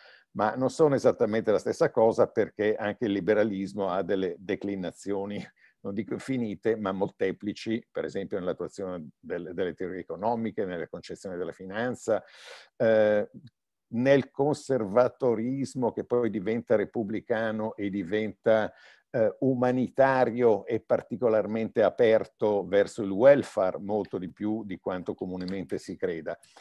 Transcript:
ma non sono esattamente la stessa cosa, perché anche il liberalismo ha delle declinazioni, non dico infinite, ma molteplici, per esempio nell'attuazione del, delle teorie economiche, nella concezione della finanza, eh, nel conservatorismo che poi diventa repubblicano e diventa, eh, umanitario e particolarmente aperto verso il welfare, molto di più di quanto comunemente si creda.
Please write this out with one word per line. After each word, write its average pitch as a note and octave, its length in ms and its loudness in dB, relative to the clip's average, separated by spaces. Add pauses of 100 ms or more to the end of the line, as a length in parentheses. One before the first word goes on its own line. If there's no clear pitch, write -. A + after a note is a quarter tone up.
(380)
ma G#2 180 0
non B2+ 140 -2
sono D3 260 4
esattamente A2 560 2
la G2 80 4
stessa B2 320 0
cosa, A2+ 360 4
perché G#2+ 500 0
anche G#2 260 -4
il G#2+ 80 0
liberalismo G2 800 0
ha F#2 140 -2
delle F#2 360 -2
declinazioni, G2 1080 -6 (360)
non G2+ 120 -8
dico G#2 200 -6
infinite, A2+ 640 -2
ma G2+ 160 -2
molteplici, G2+ 960 -4
per D#2 140 -6
esempio F#2+ 340 -6
nell'attuazione F2+ 680 -8 (100)
del, F2 340 -8
delle F2+ 200 -4
teorie F#2 260 -8
economiche, A2 640 -4
nella F2 240 -6
concezione F2+ 480 -12
della F2 160 -8
finanza, G#2 720 -4 (540)
eh, G#2+ 520 4 (600)
nel C3 420 4
conservatorismo B2 1600 0
che G2+ 100 -6
poi A#2+ 260 0
diventa A2 460 0
repubblicano A2 1040 -4
e G2+ 120 -4
diventa, G#2 800 0 (400)
eh, A2 300 2
umanitario B2 1300 2
e A2+ 160 -2
particolarmente A2 1000 0
aperto G#2+ 840 2
verso G2+ 340 2
il G2 100 -2
welfare, G#2 680 4
molto G2+ 380 -4
di F2+ 120 -8
più G#2+ 360 -6
di F#2+ 120 -10
quanto F#2 360 -6
comunemente F#2 640 -8
si F2+ 180 -10
creda. E2+ 420 -6 (240)